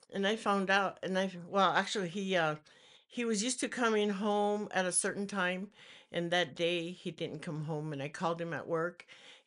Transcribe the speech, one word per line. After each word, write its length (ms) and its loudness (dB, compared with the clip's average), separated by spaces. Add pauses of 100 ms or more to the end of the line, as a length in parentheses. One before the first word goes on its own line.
(140)
and 140 2
I 80 2
found 340 2
out, 320 2
and 160 -2
I, 140 2 (160)
well, 240 4
actually, 380 0
he, 260 0
uh, 200 4 (520)
he 160 -4
was 180 2
used 200 -2
to 80 0
coming 400 2
home 600 0
at 140 0
a 60 0
certain 360 -2
time, 440 -2 (400)
and 200 -2
that 240 2
day 360 0
he 200 -8
didn't 300 -8
come 240 -6
home, 280 -4
and 100 -6
I 60 -6
called 320 -2
him 120 -6
at 140 -6
work, 380 -4 (420)